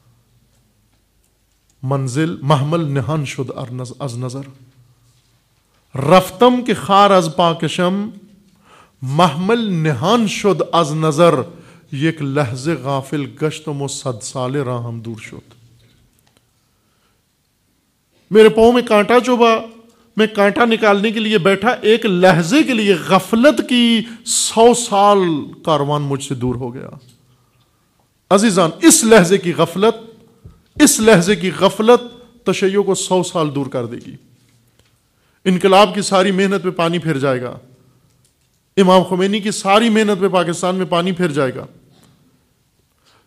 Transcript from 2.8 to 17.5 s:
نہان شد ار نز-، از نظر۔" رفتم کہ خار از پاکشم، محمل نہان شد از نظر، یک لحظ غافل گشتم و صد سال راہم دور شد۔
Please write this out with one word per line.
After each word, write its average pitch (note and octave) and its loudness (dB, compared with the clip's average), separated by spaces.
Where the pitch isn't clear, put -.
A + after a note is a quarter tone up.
نہان C#3+ -4
شد B2 -10
ار B2+ -12
نز-، B2 -12
از B2 -10
نظر۔" B2+ -10
رفتم F#3 2
کہ A#3+ -2
خار G3 2
از F3+ 2
پاکشم، F3+ -2
محمل F3+ -2
نہان D#3+ 0
شد F3+ -2
از D#3+ 0
نظر، D#3 2
یک D#3+ -4
لحظ C3+ -4
غافل C#3 -6
گشتم D3+ -8
و C#3 -8
صد B2 -10
سال B2+ -8
راہم A#2+ -8
دور A2 -14
شد۔ - -20